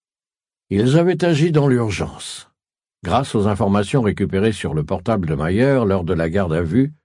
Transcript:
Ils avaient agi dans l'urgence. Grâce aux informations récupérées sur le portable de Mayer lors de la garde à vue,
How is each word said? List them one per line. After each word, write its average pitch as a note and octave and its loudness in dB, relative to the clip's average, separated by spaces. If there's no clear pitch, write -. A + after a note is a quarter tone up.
Ils B2 2
avaient F3 2
agi E3 2
dans C#3+ 4
l'urgence. G#2+ -4
Grâce A#2 -2
aux G2+ 2
informations G#2 0
récupérées G2 0
sur E2+ -6
le D2+ -2
portable F#2+ -2
de D#2 -2
Mayer A2+ 2
lors F#2+ 0
de E2 -2
la E2 0
garde F2 -2
à E2+ 0
vue, B2 0